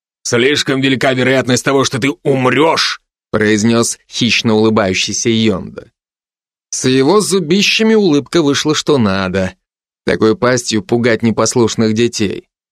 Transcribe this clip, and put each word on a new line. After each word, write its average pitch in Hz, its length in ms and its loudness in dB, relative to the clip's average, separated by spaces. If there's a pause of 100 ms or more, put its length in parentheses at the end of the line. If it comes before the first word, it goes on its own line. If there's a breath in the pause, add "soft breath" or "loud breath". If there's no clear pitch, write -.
(240)
Слишком 135 560 0
велика 131 320 0
вероятность 127 520 0
того, 139 200 2
что 127 160 -4
ты 127 100 -2 (140)
умрешь», 131 760 0 (300)
произнес 110 680 0 (100)
хищно 113 440 -2
улыбающийся 107 760 0
Йонда. 110 600 -4 (800)
С - 180 -4
его 135 320 4
зубищами 196 760 0
улыбка 170 480 2
вышла 143 320 0
что 143 240 0
надо. 95 560 -2 (500)
Такой 110 320 2
пастью 120 460 -2
пугать 117 400 0
непослушных 113 720 0
детей. 110 540 -2 (240)